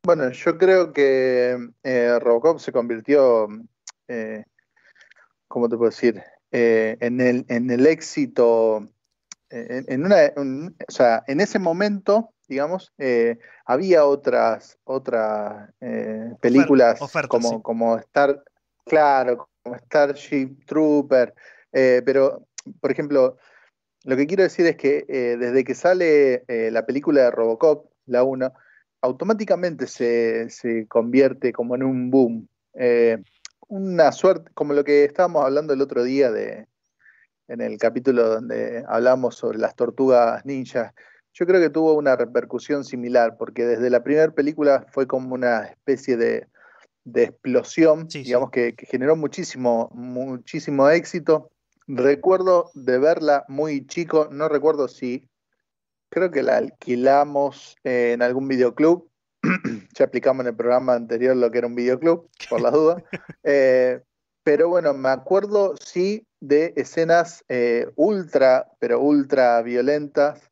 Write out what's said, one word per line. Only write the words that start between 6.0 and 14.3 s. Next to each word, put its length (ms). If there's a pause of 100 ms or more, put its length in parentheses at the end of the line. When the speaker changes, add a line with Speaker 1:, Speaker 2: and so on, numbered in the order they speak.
Speaker 1:
Eh, 500
en 200
el, 280
en 200
el 160
éxito, 960 (680)
eh, 200
en, 240
en 120
una, 120 (200)
un, 380 (120)
o 40
sea, 360
en 140
ese 180
momento, 760 (140)
digamos, 500
eh, 420 (260)
había 400
otras, 800